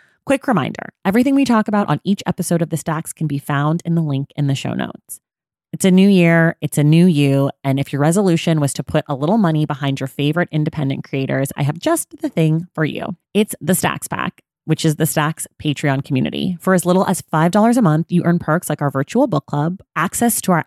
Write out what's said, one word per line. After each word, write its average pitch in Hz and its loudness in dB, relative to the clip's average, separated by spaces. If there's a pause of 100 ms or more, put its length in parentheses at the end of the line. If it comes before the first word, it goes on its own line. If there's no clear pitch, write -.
(240)
Quick 269 -2
reminder, - -2 (120)
everything 247 2
we 277 4
talk 233 2
about 208 0
on 151 0
each 196 -2
episode 170 -2
of 160 -6
The 165 -4
Stacks 156 -6
can 156 -4
be 143 -4
found 147 -2
in 165 -2
the 165 0
link 139 -4
in 143 0
the 135 0
show 117 -6
notes. - -10 (520)
It's 175 -4
a 190 4
new 190 6
year, 170 4
it's - -6
a 151 2
new 165 6
you, 139 2 (100)
and 135 0
if - -6
your 143 0
resolution 170 2
was 143 0
to 147 -8
put - -2
a 147 -4
little 156 0
money 156 2
behind 139 -4
your 135 -6
favorite 156 -2
independent 151 -4
creators, 135 -4
I 147 -2
have 151 -2
just 320 -4
the 311 -2
thing 160 0
for 160 -2
you. - -6 (180)
It's 208 0
the 165 0
Stacks - -4
Pack, - -8 (220)
which 156 -2
is 156 2
the 160 0
Stacks 156 -2 (140)
Patreon 139 -2
community. 131 -2
For 190 0
as 175 2
little 180 2
as - -2
five 165 0
dollars 226 4
a 262 2
month, 160 2
you 175 2
earn 170 2
perks 160 -2
like 151 -4
our 143 0
virtual 226 0
book - -2
club, 156 -4 (140)
access 220 -2
to 185 0
our 160 0